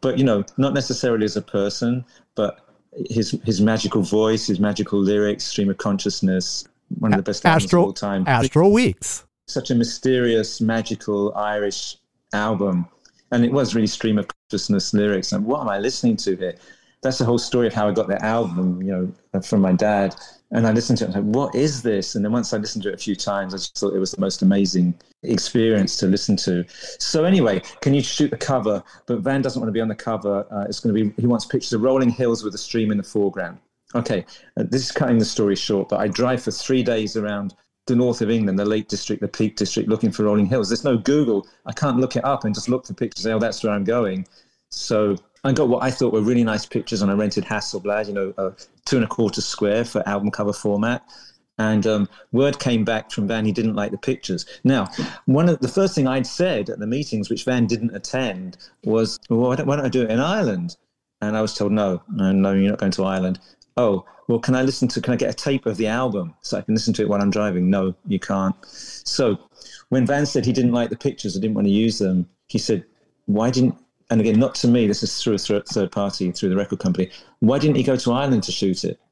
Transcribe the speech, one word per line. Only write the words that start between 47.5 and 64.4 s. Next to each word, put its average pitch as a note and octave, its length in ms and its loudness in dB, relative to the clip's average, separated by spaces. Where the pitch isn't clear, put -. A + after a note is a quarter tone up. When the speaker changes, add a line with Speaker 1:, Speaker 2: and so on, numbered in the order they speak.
Speaker 1:
you G#2 40 -8
know, G2 260 -4
a F#2+ 140 -4
two - 120 0
and A#2 80 4
a G#2 40 -6
quarter - 320 -2
square G#2 440 0
for - 220 -4
album G2+ 240 -2
cover G2+ 220 -4
format. G#2+ 500 -2
And, A2 280 2
um, G#2+ 220 2
word C3+ 260 2
came A#2 260 2
back A2 260 -2
from G#2 180 -4
Van, A2 160 -2
he G#2+ 80 2
didn't A2 220 0
like G#2 180 -4
the G2+ 60 -8
pictures. - 460 -4
Now, B2 240 2
one D3+ 220 4
of D#3+ 120 2
the B2+ 80 -2
first F#3+ 260 0
thing C#3 140 2
I'd C3 180 -2
said D3+ 440 -2
at - 100 -8
the G#2+ 60 -6
meetings, A2+ 440 -4
which A2+ 140 -4
Van B2 220 2
didn't A#2 280 -2
attend, F#2+ 640 -6
was, A2 340 0
"Well, A#2 100 2
why B2 160 2
don't, C#3+ 100 -2
why C#3 100 0
don't C#3+ 100 -2
I - 40 0
do B2+ 120 0
it A2 80 0
in A2+ 100 2
Ireland?" C3+ 560 -2
And G#2+ 140 -2
I A2 40 0
was G#2+ 140 -2
told, G#2 180 0
"No, G2 380 0
no, F#2+ 220 0
no, G2 200 4
you're G2 180 4
not - 100 -2
going F#2+ 120 0
to F#2+ 120 -2
Ireland." F#2 340 -2
"Oh, G#2 280 2
well, A#2 140 0